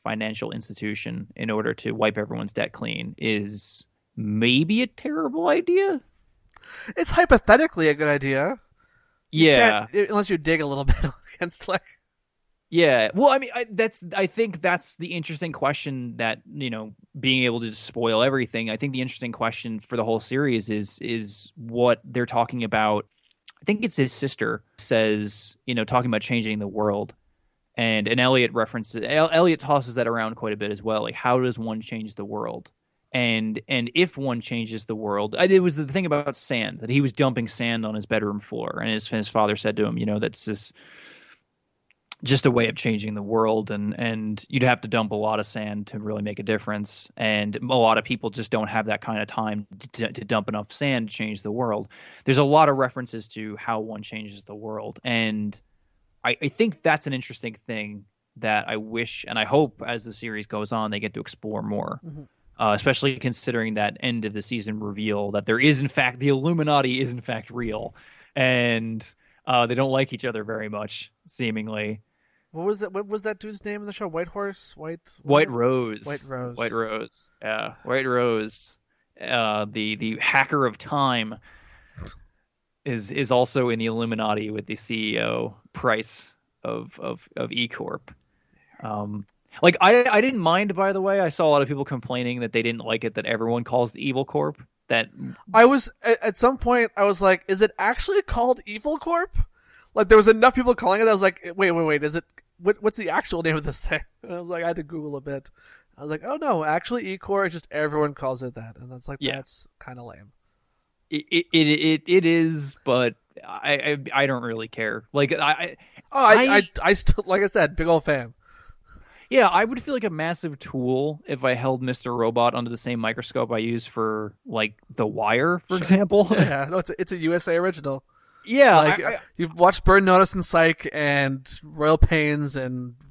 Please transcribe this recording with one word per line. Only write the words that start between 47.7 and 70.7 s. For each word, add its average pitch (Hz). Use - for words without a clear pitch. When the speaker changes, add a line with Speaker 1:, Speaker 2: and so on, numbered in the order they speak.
Speaker 1:
of 110
people 117
just 110
don't 107
have 107
that 104
kind 107
of 107
time 107
to, 113
to 113
dump 104
enough 107
sand 127
to -
change 107
the 104
world." 110
There's 135
a 147
lot 147
of 135
references 127
to 107
how 110
one 110
changes 104
the 104
world. 107
And 110
I, 120
I 147
think -
that's 156
an 139
interesting 120
thing 104
that 107
I 113
wish 113
and 117
I 107
hope 143
as 113
the 110
series 107
goes 104
on, 110
they 104
get 107
to 107
explore 107
more. 104
Speaker 2:
Mm-hmm. 151
Speaker 1:
Uh, 110
especially 139
considering 117
that 104
end 120
of 104
the 107
season 107
reveal 104
that 101
there 113
is, 143
in 139
fact, 123
the 139
Illuminati 139
is, 127
in 120
fact, 110
real. 110
And, 120
uh, 123
they 117
don't 135
like 135
each 131
other 110
very 110
much, 104